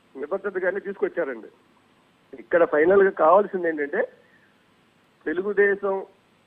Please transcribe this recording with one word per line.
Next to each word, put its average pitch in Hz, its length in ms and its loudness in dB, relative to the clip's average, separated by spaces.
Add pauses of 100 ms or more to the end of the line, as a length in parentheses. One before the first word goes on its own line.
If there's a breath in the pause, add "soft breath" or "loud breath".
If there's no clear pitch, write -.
(160)
నిబద్ధతగానే 185 640 -6
తీసుకొచ్చారండి. 175 680 -8 (920)
ఇక్కడ 170 260 0
ఫైనల్ 165 380 4
గా 190 80 4
కావాల్సింది 180 580 2
ఏంటంటే, 156 400 -4 (1160 soft breath)
తెలుగుదేశం 196 760 -2 (440)